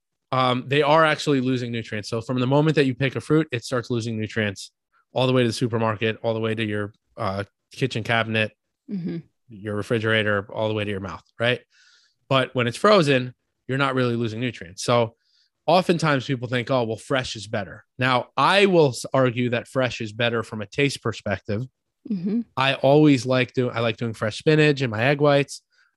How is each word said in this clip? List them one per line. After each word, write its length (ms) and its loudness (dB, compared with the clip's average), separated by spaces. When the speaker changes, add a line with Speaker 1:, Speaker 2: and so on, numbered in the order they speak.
Speaker 1:
um, 340 0
they 140 2
are 240 4
actually 360 2
losing 300 -2
nutrients. 380 -8
So 120 -4
from 180 -4
the 80 0
moment 280 4
that 100 4
you 100 0
pick 200 -2
a 60 -6
fruit, 300 2
it 120 -6
starts 260 -4
losing 300 -4
nutrients 520 -4
all 140 2
the 60 2
way 100 4
to 60 2
the 40 -2
supermarket, 680 -2
all 120 0
the 60 -4
way 160 -2
to 100 -4
your, 280 -6
uh, 300 -4
kitchen 320 -4
cabinet, 480 0
Speaker 2:
Mm-hmm. 280 -6
Speaker 1:
your 280 -10
refrigerator, 760 0
all 160 -2
the 60 -2
way 100 -4
to 80 -6
your 80 -6
mouth, 240 -12
right? 220 0
But 260 0
when 140 0
it's 80 -4
frozen, 580 4
you're 120 -4
not 180 0
really 220 2
losing 240 -4
nutrients. 420 -8
So 320 2
oftentimes 600 2
people 240 -6
think, 200 -4
"Oh, 140 0
well, 140 -4
fresh 400 -4
is 100 -12
better." 380 -8
Now, 380 0
I 300 4
will 240 6
s-, 240 -8
argue 380 2
that 180 -4
fresh 320 -2
is 100 -8
better 320 -2
from 180 -12
a 40 -10
taste 360 -2
perspective. 600 -4
Speaker 2:
Mm-hmm. 300 -2
Speaker 1:
I 160 2
always 520 4
like 280 0
do-, 160 -2
I 100 -6
like 160 0
doing 180 -6
fresh 260 -6
spinach 420 2
in 80 0
my 160 -2
egg 160 2
whites. 400 2